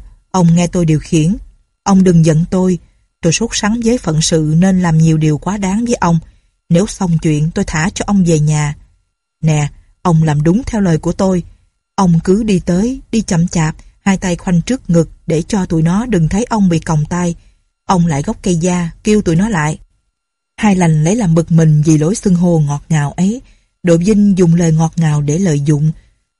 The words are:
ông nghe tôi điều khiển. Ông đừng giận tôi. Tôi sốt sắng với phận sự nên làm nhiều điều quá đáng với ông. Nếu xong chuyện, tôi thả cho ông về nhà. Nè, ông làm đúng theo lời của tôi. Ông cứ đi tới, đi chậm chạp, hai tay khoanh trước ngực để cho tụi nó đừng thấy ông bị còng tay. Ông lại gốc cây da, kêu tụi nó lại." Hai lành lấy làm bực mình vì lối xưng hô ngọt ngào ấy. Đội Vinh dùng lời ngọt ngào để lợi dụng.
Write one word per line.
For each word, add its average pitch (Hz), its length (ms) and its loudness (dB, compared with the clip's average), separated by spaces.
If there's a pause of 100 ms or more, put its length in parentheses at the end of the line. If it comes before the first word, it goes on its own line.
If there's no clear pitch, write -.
(300)
ông 170 240 2
nghe 175 120 0
tôi 170 200 -2
điều 156 140 0
khiển. 170 360 -2 (460)
Ông 190 220 2
đừng 165 200 4
giận 160 260 2
tôi. 185 280 0 (420)
Tôi 165 120 0
sốt 226 200 -4
sắng 226 320 -4
với 233 140 0
phận 160 240 -2
sự 156 360 0
nên 185 240 2
làm 165 160 2
nhiều 160 180 4
điều 156 220 0
quá 185 180 -6
đáng 202 280 -2
với 240 100 -2
ông. 170 240 0 (500)
Nếu 175 180 2
xong 170 320 -2
chuyện, 156 360 -2
tôi 196 100 -2
thả 160 300 -4
cho - 140 -8
ông 196 160 2
về 170 140 2
nhà. 151 380 -2 (640)
Nè, 151 260 0 (340)
ông 165 200 2
làm 151 200 0
đúng 175 240 0
theo 220 140 -4
lời 170 180 0
của 170 140 -4
tôi. 185 300 -2 (520)
Ông 175 300 2
cứ 196 180 2
đi 208 160 2
tới, 214 420 -2 (100)
đi 226 120 -2
chậm 175 260 -2
chạp, 160 280 -2 (240)
hai 196 160 0
tay 180 200 -4
khoanh 175 260 -2
trước 254 280 -6
ngực 165 200 2 (160)
để 165 160 -2
cho 185 240 -4
tụi 160 160 -2
nó 185 240 0
đừng 180 220 0
thấy 196 160 -2
ông 202 240 0
bị 170 100 0
còng 156 260 -2
tay. 175 300 -4 (500)
Ông 175 220 0
lại 143 160 -2
gốc 214 200 -6
cây 180 140 -2
da, 175 340 -2 (140)
kêu 214 180 2
tụi 165 140 0
nó 196 120 0
lại." 156 300 -4 (760)
Hai 202 200 2
lành 160 280 2
lấy 180 120 0
làm 185 180 0
bực 165 180 0
mình 156 300 4
vì 156 160 4
lối 156 160 0
xưng 202 200 0
hô 175 240 2
ngọt 143 300 -2
ngào 143 240 -2
ấy. 214 300 -4 (400)
Đội 170 160 4
Vinh 202 400 2
dùng 170 160 4
lời 170 180 2
ngọt 160 240 0
ngào 151 260 0
để 147 160 -2
lợi 165 220 0
dụng. 151 320 0 (480)